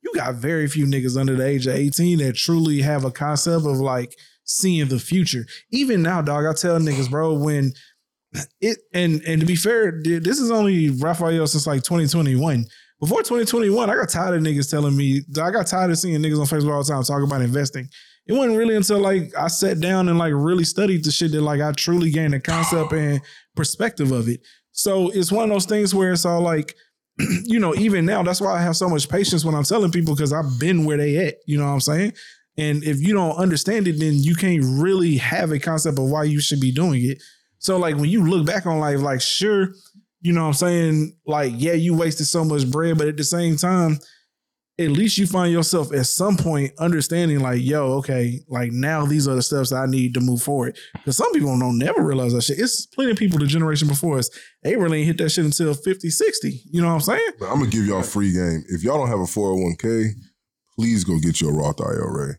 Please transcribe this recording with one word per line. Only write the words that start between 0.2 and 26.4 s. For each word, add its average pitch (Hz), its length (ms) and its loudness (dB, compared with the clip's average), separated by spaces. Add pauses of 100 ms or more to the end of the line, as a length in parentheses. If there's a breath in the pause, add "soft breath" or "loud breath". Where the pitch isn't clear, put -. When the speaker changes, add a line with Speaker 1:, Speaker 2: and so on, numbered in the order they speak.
Speaker 1:
very 151 320 -2
few 143 180 0
niggas 131 340 0
under 135 160 2
the 127 100 0
age 135 220 0
of 127 80 0
eighteen 156 440 2
that 131 160 0
truly 160 460 2
have 143 240 0
a 123 60 -4
concept 151 540 -2
of, 139 140 0
like, 127 360 -4 (300 soft breath)
seeing 170 420 0
the 131 120 0
future. 156 460 -2 (260 loud breath)
Even 247 320 0
now, 170 180 0
dog, 147 240 0
I 160 80 0
tell 170 260 0
niggas, 139 300 0
bro, 156 240 0
when 143 380 0 (920 loud breath)
it, 226 160 0 (160)
and, 165 300 0
and 160 180 0
to 160 60 2
be 175 80 2
fair, 202 460 0
th-, 165 220 0
this 247 160 0
is 233 120 0
only 196 400 2
Raphael 165 560 0
since, 147 180 -2
like, 139 180 -2
twenty 170 240 0
twenty-one. 139 580 2 (340 loud breath)
Before 220 240 0
twenty 240 220 0
twenty-one, 220 440 2
I - 60 2
got - 140 -2
tired 180 260 -2
of 160 80 2
niggas 143 260 0
telling 147 260 2
me, 139 260 2 (200)
I 170 80 0
got 208 160 0
tired 185 240 0
of 165 80 0
seeing 165 240 -2
niggas 151 180 0
on 147 60 0
Facebook 147 260 0
all 143 120 -2
the 139 100 -4
time 135 100 -2
talk 143 200 -2
about 139 180 -2
investing. 131 480 -2 (380 loud breath)
It 208 60 -2
wasn't 240 260 2
really 226 160 2
until, 202 240 2
like, 190 360 0
I 151 120 -2
sat 170 320 0
down 185 280 0
and, 170 120 4
like, 165 160 0
really 165 280 2
studied 185 400 0
the 156 80 0
shit 160 200 0
that, 156 100 0
like, 147 200 0
I 151 100 -2
truly 165 400 0
gained 151 240 0
a 135 40 -2
concept 165 540 -2
and 147 280 0 (340 loud breath)
perspective 156 560 -2
of 120 180 0
it. 120 120 -4 (300 soft breath)
So 190 380 0
it's 180 220 0
one 220 140 2
of 214 40 2
those 196 160 0
things 208 300 0
where 185 180 2
it's 170 120 0
all 170 160 2